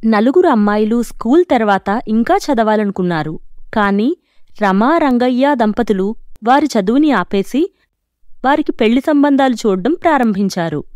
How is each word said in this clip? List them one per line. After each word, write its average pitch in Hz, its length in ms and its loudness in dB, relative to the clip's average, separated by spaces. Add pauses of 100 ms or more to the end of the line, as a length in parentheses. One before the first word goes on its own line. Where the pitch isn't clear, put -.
నలుగురు 240 420 2
అమ్మాయిలు 214 540 0
స్కూల్ 277 480 0
తర్వాత 208 580 0
ఇంకా 226 280 0
చదవాలనుకున్నారు. 202 1040 -2 (340)
కాని 208 420 0 (460)
రమా, 208 360 2
రంగయ్య 254 540 2
దంపతులు 214 640 -2 (280)
వారి 277 220 4
చదువుని 254 460 2
ఆపేసి 208 640 -2 (680)
వారికి 294 280 0
పెళ్లి 240 280 0
సంబంధాలు 277 540 2
చూడడం 214 400 -2
ప్రారంభించారు. 202 920 -2 (120)